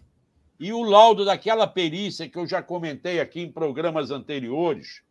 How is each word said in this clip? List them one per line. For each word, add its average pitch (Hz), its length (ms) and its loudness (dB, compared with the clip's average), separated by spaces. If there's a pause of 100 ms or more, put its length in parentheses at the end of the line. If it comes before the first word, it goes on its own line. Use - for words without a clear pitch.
(580)
e 190 140 -8
o 233 100 -4
laudo 208 420 8
daquela 196 440 0
perícia 170 600 -4
que - 80 -16
eu 175 120 -6
já 180 120 -4
comentei 170 600 -6
aqui 143 200 -8
em 160 120 -12
programas 156 580 -4
anteriores 139 1000 -6